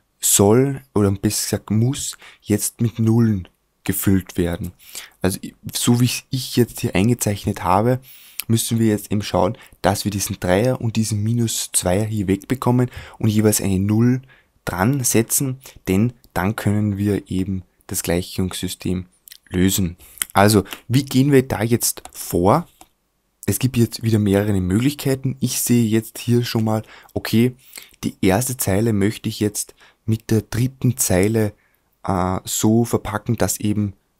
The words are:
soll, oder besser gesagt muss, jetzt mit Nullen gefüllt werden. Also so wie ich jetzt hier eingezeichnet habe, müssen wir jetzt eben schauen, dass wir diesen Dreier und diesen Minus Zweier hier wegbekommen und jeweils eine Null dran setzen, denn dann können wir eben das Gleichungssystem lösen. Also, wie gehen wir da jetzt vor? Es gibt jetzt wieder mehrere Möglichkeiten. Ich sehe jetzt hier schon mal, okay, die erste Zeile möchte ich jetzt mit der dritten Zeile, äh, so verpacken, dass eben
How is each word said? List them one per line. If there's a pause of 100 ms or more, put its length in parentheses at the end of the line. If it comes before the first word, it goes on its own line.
(200)
soll, (120)
oder
besser
gesagt
muss, (240)
jetzt
mit
Nullen (360)
gefüllt
werden. (500)
Also (340)
so
wie (180)
ich
jetzt
hier
eingezeichnet
habe, (480)
müssen
wir
jetzt
eben
schauen, (240)
dass
wir
diesen
Dreier
und
diesen
Minus
Zweier
hier
wegbekommen (280)
und
jeweils
eine
Null (460)
dran
setzen, (280)
denn (200)
dann
können
wir
eben (240)
das
Gleichungssystem (440)
lösen. (360)
Also, (240)
wie
gehen
wir
da
jetzt (100)
vor? (800)
Es
gibt
jetzt
wieder
mehrere
Möglichkeiten.
Ich
sehe
jetzt
hier
schon
mal, (300)
okay, (480)
die
erste
Zeile
möchte
ich
jetzt (300)
mit
der
dritten
Zeile, (500)
äh,
so
verpacken,
dass
eben (280)